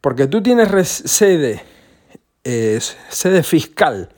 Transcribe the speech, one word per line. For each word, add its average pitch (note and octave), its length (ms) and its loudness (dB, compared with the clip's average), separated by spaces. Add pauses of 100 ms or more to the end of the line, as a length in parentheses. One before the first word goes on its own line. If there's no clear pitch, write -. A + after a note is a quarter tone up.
porque C3+ 260 0
tú G#3 140 -2
tienes A#3 280 2
res-, F#3+ 360 -2
sede, D#3 560 0 (840)
eh, A2+ 360 -2 (300)
sede F3+ 340 0
fiscal B2+ 760 -2